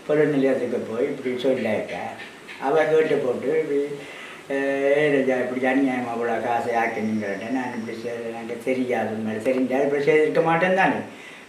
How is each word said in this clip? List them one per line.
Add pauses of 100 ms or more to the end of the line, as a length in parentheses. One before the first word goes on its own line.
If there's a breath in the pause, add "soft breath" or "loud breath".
பொது
நிலையத்துக்கு
போய்
இப்படி
சொல்லியிருக்க. (680)
அவ
கேட்டு
போட்டு
இப்படி, (800 loud breath)
அஹ்,
"ஏன்
ஐயா
இப்படி
அநியாயம்
அவ்வளோ
காசை
ஆக்கினீங்கள்ட்ட?"
நான்
இப்படி
செய்ய
எனக்கு
தெரியாது,
உண்மையில
தெரிஞ்சால்
இப்படி
செய்திருக்க
மாட்டேன்
தானே (520 loud breath)